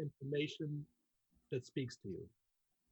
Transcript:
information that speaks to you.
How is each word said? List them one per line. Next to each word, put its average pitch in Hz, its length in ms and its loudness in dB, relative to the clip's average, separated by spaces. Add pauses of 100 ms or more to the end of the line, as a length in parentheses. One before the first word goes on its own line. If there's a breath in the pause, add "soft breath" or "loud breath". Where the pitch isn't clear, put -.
information 147 840 0 (640)
that 127 140 0
speaks 127 320 -2
to - 120 -8
you. 85 180 -6 (640)